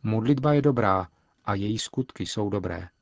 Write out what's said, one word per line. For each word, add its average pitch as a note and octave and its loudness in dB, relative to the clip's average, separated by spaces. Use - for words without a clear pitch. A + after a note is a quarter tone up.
Modlitba C3 2
je D3 4
dobrá G#2+ 2
a G2+ 0
její G#2 -2
skutky - -6
jsou G#2 -4
dobré. F2+ -6